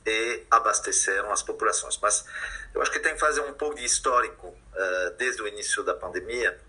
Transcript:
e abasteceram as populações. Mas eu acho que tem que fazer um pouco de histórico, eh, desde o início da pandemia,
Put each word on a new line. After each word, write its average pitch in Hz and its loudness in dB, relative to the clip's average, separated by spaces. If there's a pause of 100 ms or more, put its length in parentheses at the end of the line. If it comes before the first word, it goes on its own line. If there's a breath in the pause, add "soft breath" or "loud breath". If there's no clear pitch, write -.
e 110 0
abasteceram 104 2
as 98 0
populações. - -2
Mas - 2 (480 loud breath)
eu - 0
acho 139 0
que 151 -2
tem 156 0
que 151 -8
fazer 151 4
um 139 -4
pouco 147 -2
de 123 -8
histórico, 120 0 (220)
eh, 92 0
desde 120 -2
o 107 -4
início 101 -2
da 90 2
pandemia, 95 -2